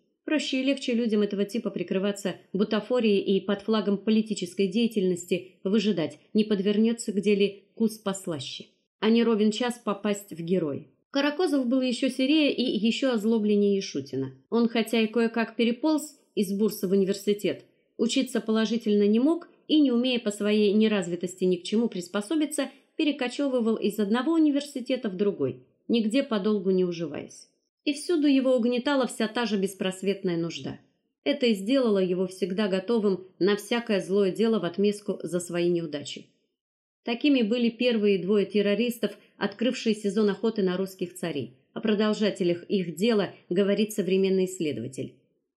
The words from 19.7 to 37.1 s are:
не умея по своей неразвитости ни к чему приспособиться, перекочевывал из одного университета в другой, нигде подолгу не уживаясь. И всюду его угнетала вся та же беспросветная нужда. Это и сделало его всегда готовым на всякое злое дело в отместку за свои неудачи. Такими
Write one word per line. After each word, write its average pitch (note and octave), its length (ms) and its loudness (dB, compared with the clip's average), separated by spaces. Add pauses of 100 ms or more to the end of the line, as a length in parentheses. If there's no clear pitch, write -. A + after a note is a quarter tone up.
не C#4 100 4
умея A#3+ 300 0
по G#3 100 -4
своей G#3 420 2
неразвитости F#3+ 720 0
ни F#3 120 4
к F3 80 -8
чему A3+ 240 0
приспособиться, C4+ 800 -4 (240)
перекочевывал B3+ 800 0
из - 240 -4
одного A#3+ 360 0
университета C#4 760 0
в F#3 80 -8
другой, F3+ 480 0 (240)
нигде A3+ 340 4
подолгу G#3 480 0
не F#3 140 4
уживаясь. E3 640 -6 (360)
И D4 100 0
всюду D4 340 0
его C4 260 4
угнетала B3 540 2
вся - 180 -2
та A#3+ 180 -2
же G#3+ 120 0
беспросветная F#3+ 800 -2
нужда. D#3+ 420 -6 (460)
Это C#4 220 0
и A#3 80 4
сделало G#3+ 440 2
его F#3 300 0
всегда F#3+ 400 -4
готовым F#3+ 580 0 (140)
на G3+ 160 2
всякое A3+ 440 -2
злое F#3+ 300 0
дело G#3+ 300 2
в E3 40 -6
отместку G3+ 600 -2
за F3 160 -2
свои F3 280 -2
неудачи. E3 580 -4 (800)
Такими B3+ 380 2